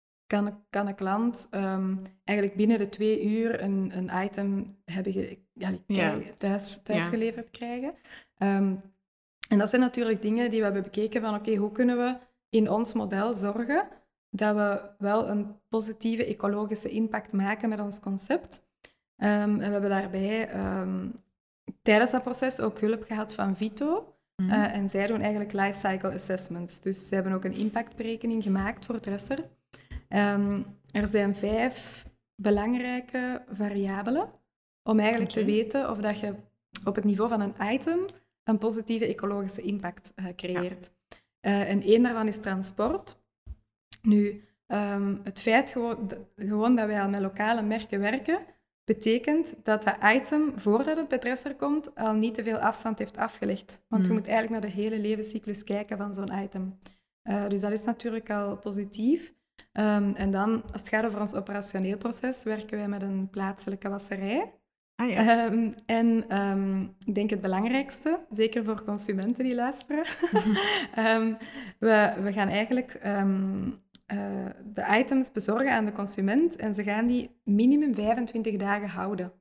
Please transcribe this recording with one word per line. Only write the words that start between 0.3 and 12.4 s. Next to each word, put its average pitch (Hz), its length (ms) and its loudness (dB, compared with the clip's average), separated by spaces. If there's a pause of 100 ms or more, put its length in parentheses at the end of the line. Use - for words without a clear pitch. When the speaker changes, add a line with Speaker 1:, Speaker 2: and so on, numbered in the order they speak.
Speaker 1:
kan 202 160 0
een 196 80 -4
klant, 214 560 0
ehm, 190 460 -2 (280)
eigenlijk 202 340 0
binnen 214 200 6
de 202 100 0
twee 214 400 0
uur 226 340 0
een, 190 320 0
een 185 300 -2
item 196 600 -4
hebben 190 280 -4
ge-, - 260 -4 (140)
ja, 185 180 -6
Speaker 2:
Ja. 185 60 -2 (100)
Speaker 1:
krijgen, 185 520 0
thuis, 196 440 0
thuis 208 220 0
Speaker 2:
Ja. 175 60 0
Speaker 1:
geleverd 226 400 -2
krijgen. 247 440 -8 (420)
Ehm, 196 380 2 (720)
en 208 100 6
dat 208 100 4
zijn 247 120 4
natuurlijk 240 420 2
dingen 226 280 2
die 220 80 0
we 214 60 2
hebben 196 180 0
bekeken 214 380 -2
van, 214 140 -2
oké, 214 200 -2
hoe 208 180 0
kunnen 247 240 2
we 247 200 0 (320)